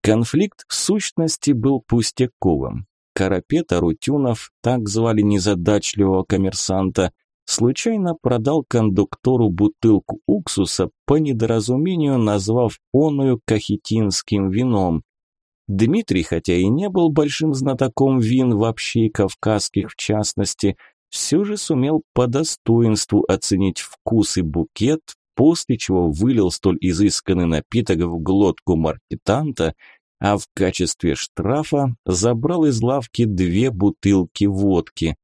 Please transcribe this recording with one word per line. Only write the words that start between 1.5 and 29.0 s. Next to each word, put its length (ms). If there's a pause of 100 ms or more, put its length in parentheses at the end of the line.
был 360
пустяковым. 1000 (280)
Карапет 560
Арутюнов, 800 (100)
так 280
звали 320
незадачливого 1000
коммерсанта – 880 (320)
случайно 720
продал 520
кондуктору 840
бутылку 760
уксуса, 640 (160)
по 100
недоразумению 1000
назвав 600 (140)
оную 520
кахетинским 1040
вином. 540 (640)
Дмитрий, 560
хотя 320
и 120
не 220
был 200
большим 440
знатоком 680
вин 360
вообще 520
и 20
кавказских 840
в 40
частности, 800 (340)
всё 340
же 140
сумел 460 (100)
по 140
достоинству 1000
оценить 520
вкус 580
и 40
букет, 600 (340)
после 420
чего 340
вылил 400
столь 300
изысканный 640
напиток 540
в 200
глотку 560
маркетанта, 1000 (460)